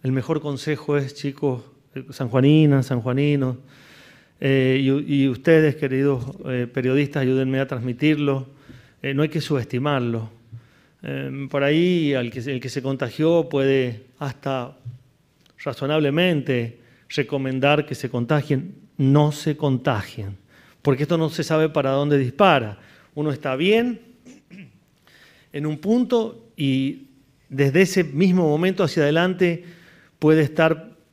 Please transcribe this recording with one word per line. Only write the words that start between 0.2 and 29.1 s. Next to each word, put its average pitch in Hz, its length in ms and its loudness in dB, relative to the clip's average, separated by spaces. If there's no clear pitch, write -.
consejo 147 560 -4
es, 135 180 -4
chicos, 135 460 -4
eh, 135 140 -12
sanjuaninas, 139 760 4
sanjuaninos, 127 720 -2
eh, 135 400 2
y, 139 440 0
y 135 40 2
ustedes, 151 480 4
queridos, 135 480 0
eh, 123 260 -4
periodistas, 135 480 0
ayúdenme 131 400 0
a 135 60 -2
transmitirlo. 135 800 -2
Eh, 139 100 -4
no 139 100 0
hay 156 60 0
que 156 140 -4
subestimarlo. 123 920 -2
Eh, 135 480 -10
por 139 120 0
ahí, 160 520 2
al 120 160 -2
que, 127 100 -10
el 127 180 -6
que 127 100 -8
se 127 140 -6
contagió 147 680 0
puede 135 580 0
hasta 135 580 -8
razonablemente 143 1160 -2
recomendar 139 760 0
que 131 80 -8
se 123 140 -8
contagien. 131 680 -2
No 143 340 4
se 147 260 -4
contagien, 120 800 -2
porque 135 200 2
esto 165 160 -2
no 160 100 0
se 151 160 -6
sabe 156 240 0
para 147 220 0
dónde 143 280 2
dispara. 127 600 2
Uno 151 160 -4
está 131 240 -4
bien 214 460 0
en 147 140 -6
un 151 120 -4
punto 233 800 0
y 135 520 -2
desde 139 320 2
ese 185 200 2
mismo 170 460 2
momento 180 340 0
hacia 156 220 0
adelante 175 600 0